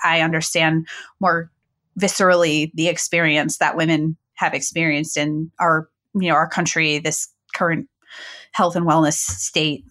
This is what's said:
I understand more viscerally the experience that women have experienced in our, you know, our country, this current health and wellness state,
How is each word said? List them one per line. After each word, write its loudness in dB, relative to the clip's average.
I 2
understand 0
more 0
viscerally 2
the 0
experience 0
that 0
women 0
have -2
experienced -4
in -2
our, 0
you 0
know, 4
our 2
country, -2
this -6
current -2
health 0
and 0
wellness 4
state, -4